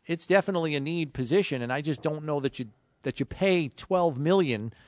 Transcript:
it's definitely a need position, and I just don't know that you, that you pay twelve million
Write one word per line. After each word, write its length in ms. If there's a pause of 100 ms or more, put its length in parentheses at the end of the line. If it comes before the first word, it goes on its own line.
it's 200
definitely 480
a 60
need 340
position, 480
and 100
I 100
just 200
don't 220
know 160
that 180
you, 80 (360)
that 180
you 60
pay 420
twelve 500
million 540 (160)